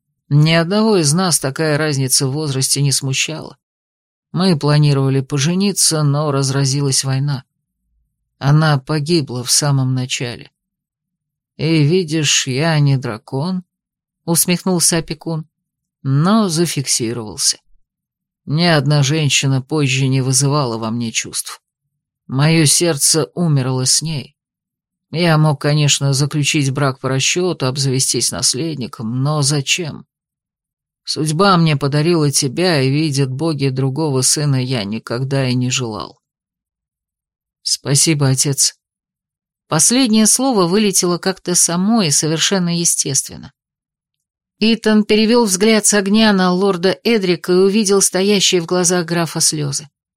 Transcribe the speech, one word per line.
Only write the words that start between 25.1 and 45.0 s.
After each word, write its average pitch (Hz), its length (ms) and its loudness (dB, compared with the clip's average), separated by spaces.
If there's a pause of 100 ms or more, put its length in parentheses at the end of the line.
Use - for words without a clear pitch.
Я 165 280 2
мог, 156 240 2
конечно, 143 500 0
заключить 143 580 0
брак 143 300 -2
по 135 80 -4
расчёту, 147 560 -2
обзавестись 131 680 -2
наследником, 127 920 -4
но 151 180 0
зачем? 143 640 -4 (1000)
Судьба 170 520 0
мне 160 220 4
подарила 147 520 2
тебя, 147 520 0
и, 131 80 2
видят 139 400 0
боги, 143 400 -2
другого 135 500 -2
сына 139 420 0
я 127 220 -4
никогда 131 640 -4
и 123 60 0
не 123 160 0
желал». 113 500 -6 (1400)
«Спасибо, 143 640 0
отец». 135 460 -2 (920)
Последнее 220 600 2
слово 233 400 2
вылетело 185 500 0
как-то 180 380 -4
само 190 480 0
и 160 80 0
совершенно 170 680 0
естественно. - 760 -4 (1040)
Итан 214 460 2